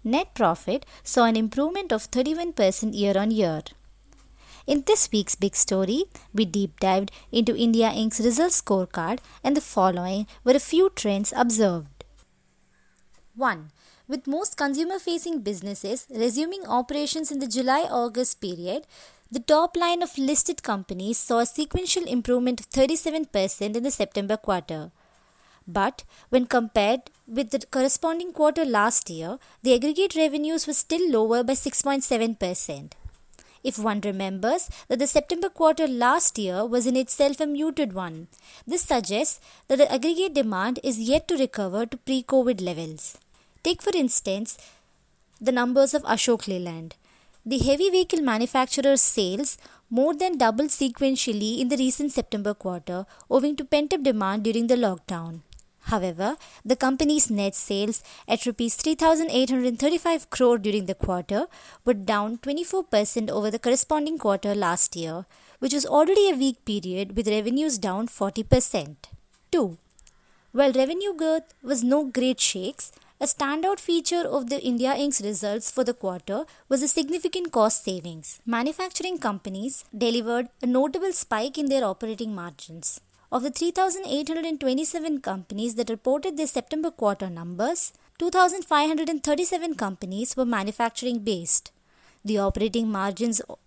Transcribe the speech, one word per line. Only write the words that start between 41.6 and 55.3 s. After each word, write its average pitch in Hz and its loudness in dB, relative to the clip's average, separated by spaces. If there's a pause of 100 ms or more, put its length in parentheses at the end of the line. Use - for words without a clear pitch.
to 247 -10
pre-covid 254 0
levels. 160 -6 (460)
Take, 339 -2
for 381 -2
instance, 220 0 (840)
the 254 0
numbers 254 4
of 277 0
Ashok 226 0
Leyland. 170 -8 (480)
The 233 -2
heavy 285 2
vehicle 359 2
manufacturer's 262 2
sales 202 4 (320)
more 269 2
than 349 -2
doubled 247 2
sequentially 247 0
in 254 -2
the 277 0
recent 262 0
September 208 -4
quarter, 180 -8 (240)
owing 277 0
to 285 -8
pent-up 294 0
demand 214 -2
during 233 0
the 247 2
lockdown. 170 -6 (460)